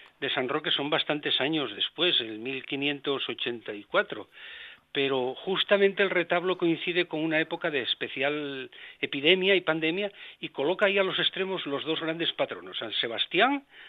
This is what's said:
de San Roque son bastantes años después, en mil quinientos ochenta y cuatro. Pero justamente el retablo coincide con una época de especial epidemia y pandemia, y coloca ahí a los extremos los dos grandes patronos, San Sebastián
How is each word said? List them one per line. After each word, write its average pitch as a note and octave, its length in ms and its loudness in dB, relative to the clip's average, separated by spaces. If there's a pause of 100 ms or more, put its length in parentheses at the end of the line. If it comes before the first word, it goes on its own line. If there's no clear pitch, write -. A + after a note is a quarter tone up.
(200)
de C3+ 100 -2
San B2+ 180 0
Roque D3 220 -2
son C#3+ 200 -2
bastantes D3 500 0
años C3+ 340 0
después, - 460 0
en A2 220 -8
mil C3 220 -6
quinientos C#3 640 -2
ochenta A#2+ 440 -6
y G#2 100 -10
cuatro. E3 460 -2 (640)
Pero C3+ 440 0
justamente G3 640 2
el F#3+ 80 4
retablo F3 480 2
coincide E3+ 480 2
con D#3 140 -6
una D#3 180 2
época E3 320 -2
de C#3 120 0
especial C3+ 880 -4 (300)
epidemia F3+ 540 4
y F3+ 60 4
pandemia, E3 500 0 (300)
y D#3 80 -10
coloca F3 380 2
ahí G3 120 4
a G3 60 4
los E3 140 0
extremos F#3 480 0
los C#3 180 -2
dos D#3 160 0
grandes D#3+ 320 -2
patronos, G#2 460 -4
San A2+ 160 -6
Sebastián F#3+ 720 2 (240)